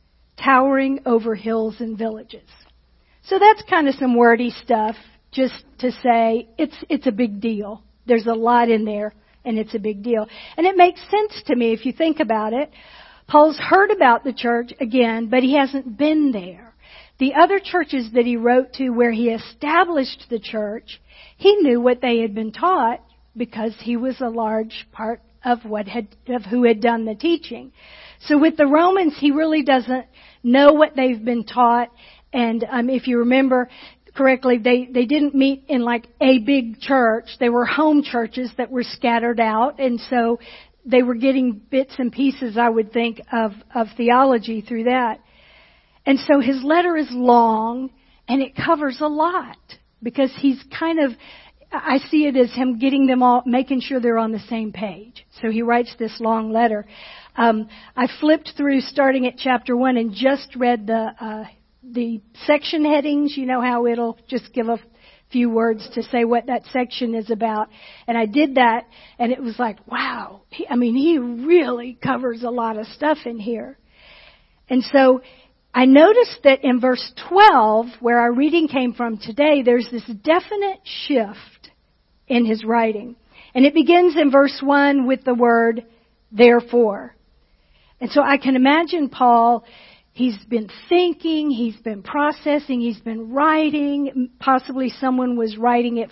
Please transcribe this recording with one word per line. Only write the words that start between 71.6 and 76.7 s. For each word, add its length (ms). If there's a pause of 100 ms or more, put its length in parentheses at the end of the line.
covers 420
a 80
lot 260
of 100
stuff 380
in 120
here. 400 (920)
And 140
so 380 (520)
I 120
noticed 600
that 180
in 160